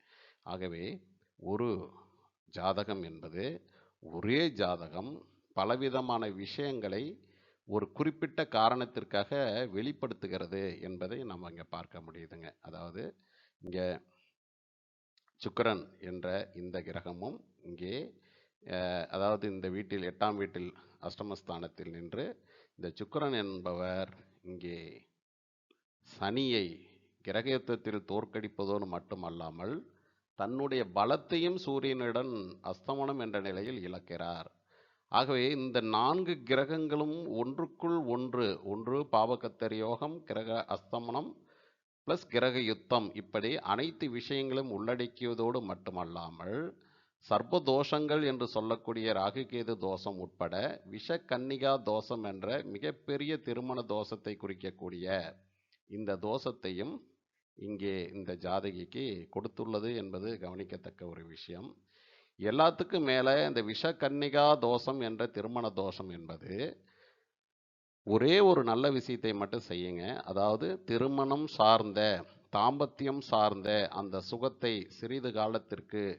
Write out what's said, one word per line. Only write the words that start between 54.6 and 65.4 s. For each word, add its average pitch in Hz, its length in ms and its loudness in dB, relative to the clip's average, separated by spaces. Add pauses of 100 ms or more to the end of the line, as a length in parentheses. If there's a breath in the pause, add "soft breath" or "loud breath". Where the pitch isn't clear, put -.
இந்த 101 260 -2
தோஷத்தையும் 107 760 -4 (640)
இங்கே 98 360 -4 (180)
இந்த 95 220 -8
ஜாதகிக்கு 92 720 -4 (260)
கொடுத்துள்ளது 110 640 -4
என்பது 98 420 -6
கவனிக்கத்தக்க 92 680 -10
ஒரு 82 200 -12
விஷயம். 87 420 -14 (720 soft breath)
எல்லாத்துக்கும் 156 720 4
மேல 131 180 6 (180)
இந்த 127 160 2
விஷக்கன்னிகா 143 960 4
தோஷம் 123 420 2
என்ற 113 260 0
திருமண 113 440 -2